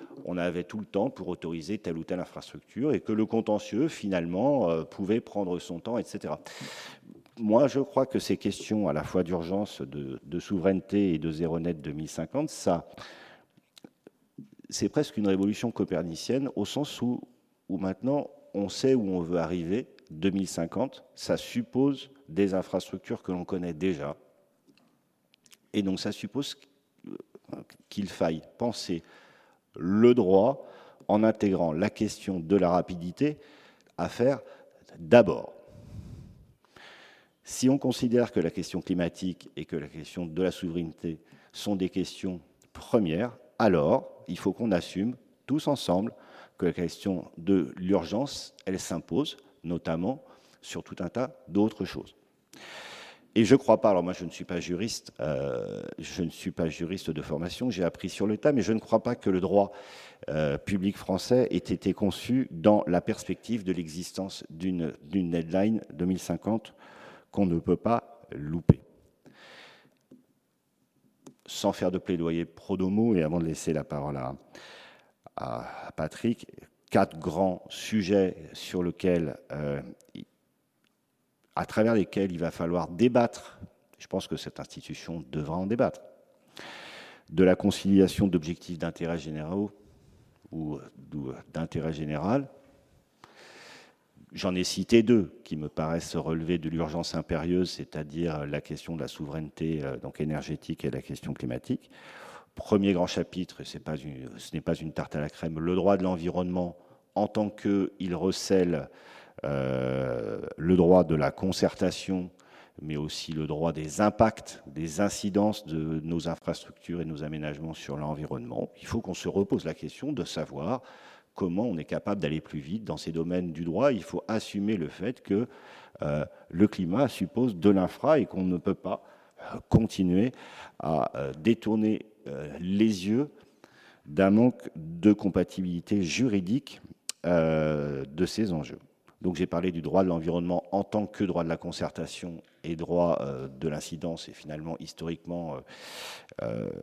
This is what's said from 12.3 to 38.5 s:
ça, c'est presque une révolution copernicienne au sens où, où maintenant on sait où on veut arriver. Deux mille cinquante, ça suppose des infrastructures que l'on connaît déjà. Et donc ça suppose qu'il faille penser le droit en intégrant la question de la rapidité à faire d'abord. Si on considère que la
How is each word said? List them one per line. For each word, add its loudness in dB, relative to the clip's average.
ça, -2
c'est 0
presque 0
une 2
révolution 2
copernicienne -2
au 0
sens -4
où, -2
où -2
maintenant -2
on -2
sait 4
où 2
on 0
veut 0
arriver. -2
Deux 0
mille 0
cinquante, -4
ça 0
suppose -2
des 2
infrastructures -4
que -6
l'on -4
connaît -4
déjà. -2
Et 4
donc -2
ça -4
suppose -8
qu'il -4
faille 0
penser -4
le 6
droit 6
en 4
intégrant 4
la 0
question -4
de 4
la 6
rapidité 0
à -2
faire 2
d'abord. 6
Si 0
on 6
considère 2
que -2
la 2